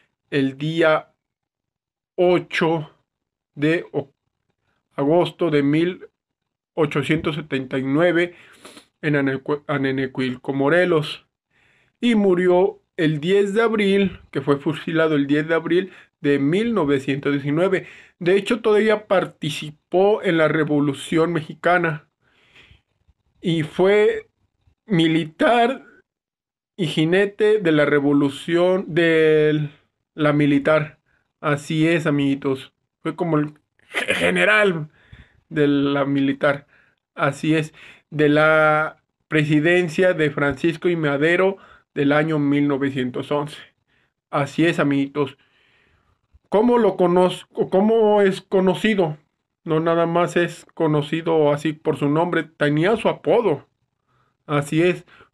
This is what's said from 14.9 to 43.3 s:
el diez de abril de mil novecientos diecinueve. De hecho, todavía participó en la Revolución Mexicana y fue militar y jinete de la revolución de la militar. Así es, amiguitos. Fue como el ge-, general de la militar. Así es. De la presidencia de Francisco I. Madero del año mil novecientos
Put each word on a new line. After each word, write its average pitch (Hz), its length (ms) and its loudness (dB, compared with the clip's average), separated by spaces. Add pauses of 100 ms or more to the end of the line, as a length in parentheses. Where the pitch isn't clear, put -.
el 143 100 0
diez 147 220 0
de 165 60 0
abril 170 380 -2 (280)
de 143 180 0
mil 196 360 0
novecientos 143 580 -2
diecinueve. 151 540 -2 (340)
De 180 160 2
hecho, 226 240 -2
todavía 214 480 0
participó 175 1120 -2
en 170 160 0
la 156 80 4
Revolución 147 840 0
Mexicana 165 720 -2 (1300)
y 165 240 -2
fue 202 640 0 (580)
militar 220 960 0 (920)
y 175 100 -4
jinete 202 760 0
de 165 120 0
la 147 120 4
revolución 143 1000 0 (100)
de 156 760 2 (460)
la 147 180 0
militar. 147 640 0 (420)
Así 156 460 -2
es, 165 200 0
amiguitos. 139 640 -2 (300)
Fue 160 120 -8
como 160 240 -2
el 151 160 -4 (240)
ge-, - 360 -6
general 185 720 0 (600)
de 151 200 0
la 143 360 0
militar. 139 600 -2 (480)
Así 156 400 -2
es. 156 200 -2 (360)
De 151 180 2
la 156 760 2 (260)
presidencia 160 880 2
de 156 160 0
Francisco 147 580 -2
I. 175 80 0
Madero 165 640 0 (360)
del 143 160 0
año 156 300 0
mil 143 260 0
novecientos 135 640 -4